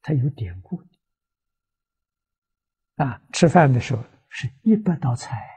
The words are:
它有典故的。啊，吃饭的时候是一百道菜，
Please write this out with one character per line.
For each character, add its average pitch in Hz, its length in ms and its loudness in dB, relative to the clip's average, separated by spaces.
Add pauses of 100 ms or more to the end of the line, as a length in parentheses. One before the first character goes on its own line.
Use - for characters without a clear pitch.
它 - 120 -4
有 135 180 0
典 92 300 -10
故 - 220 -12
的。 - 60 -20 (2000)
啊， 135 260 -4 (100)
吃 - 160 2
饭 151 240 6
的 123 80 4
时 - 160 -4
候 110 80 -8 (240)
是 - 240 -10 (120)
一 220 120 4
百 185 220 -2
道 123 180 -2
菜， - 420 -10